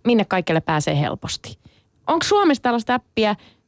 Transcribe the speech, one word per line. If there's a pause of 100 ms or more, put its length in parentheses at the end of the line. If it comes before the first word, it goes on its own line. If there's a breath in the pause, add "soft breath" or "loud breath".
minne
kaikille
pääsee
helposti. (480 soft breath)
Onko
Suomessa
tällaista
appia? (320 soft breath)